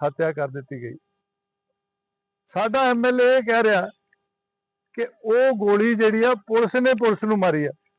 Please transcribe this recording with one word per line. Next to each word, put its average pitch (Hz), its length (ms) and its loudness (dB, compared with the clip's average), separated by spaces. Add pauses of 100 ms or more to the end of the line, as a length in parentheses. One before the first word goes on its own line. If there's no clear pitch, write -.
ਹੱਤਿਆ 160 260 -4
ਕਰ 143 160 -6
ਦਿੱਤੀ 135 340 -14
ਗਈ। 123 140 -14 (1500)
ਸਾਡਾ 226 360 -2
ਐਮ 247 240 0
ਐਲ 254 140 0
ਏ 254 160 4
ਇਹ 262 60 2
ਕਹਿ 226 200 0
ਰਿਹਾ 208 260 2 (1040)
ਕਿ 233 140 -4 (180)
ਉਹ 247 280 2
ਗੋਲੀ 208 420 2
ਜਿਹੜੀ 220 280 2
ਆ 247 120 2
ਪੁਲਿਸ 220 400 -2
ਨੇ 254 200 2
ਪੁਲਿਸ 220 300 0
ਨੂੰ 214 140 0
ਮਾਰੀ 156 260 0
ਆ, 139 60 -4 (280)